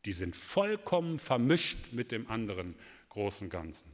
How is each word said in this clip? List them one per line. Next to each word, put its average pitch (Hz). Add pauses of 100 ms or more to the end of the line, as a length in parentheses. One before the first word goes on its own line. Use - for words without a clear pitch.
Die 101
sind 87
vollkommen 180
vermischt -
mit 120
dem 113
anderen 92 (320)
großen 101
Ganzen. 80